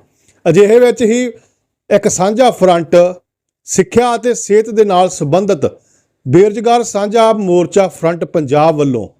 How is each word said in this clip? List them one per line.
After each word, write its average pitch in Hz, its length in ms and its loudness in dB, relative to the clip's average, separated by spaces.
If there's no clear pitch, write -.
ਅਜਿਹੇ 202 300 4
ਵਿੱਚ 247 240 2
ਹੀ 240 240 0
ਇੱਕ 202 180 0
ਸਾਂਝਾ 214 420 0
ਫਰੰਟ, 175 460 0
ਸਿੱਖਿਆ 233 500 -2
ਅਤੇ 233 200 -4
ਸਿਹਤ 214 360 -2
ਦੇ 214 140 0
ਨਾਲ 185 240 2
ਸੰਬੰਧਿਤ 170 580 -2
ਬੇਰੁਜ਼ਗਾਰ 214 540 2
ਸਾਂਝਾ 220 500 0
ਮੋਰਚਾ 185 560 0
ਫਰੰਟ 165 360 -6
ਪੰਜਾਬ 151 520 0
ਵੱਲੋਂ 127 320 -4